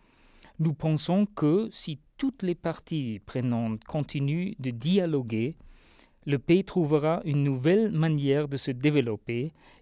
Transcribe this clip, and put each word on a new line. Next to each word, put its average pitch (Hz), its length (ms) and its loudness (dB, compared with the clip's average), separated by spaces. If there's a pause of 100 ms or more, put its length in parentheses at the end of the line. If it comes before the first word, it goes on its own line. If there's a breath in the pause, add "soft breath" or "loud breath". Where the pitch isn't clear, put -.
(580 soft breath)
Nous 160 160 0
pensons 165 500 0
que 190 460 0
si - 300 -12 (160)
toutes 269 260 -4
les 175 140 0
parties 143 680 -4
prenantes 117 600 -2
continuent 151 760 -2
de 131 120 -4
dialoguer, 139 840 0 (720 soft breath)
le 139 140 0
pays 190 240 4
trouvera 156 600 2
une 143 200 2
nouvelle 156 480 2
manière 147 560 2
de 139 80 -6
se 135 160 -4
développer 123 800 0 (300 soft breath)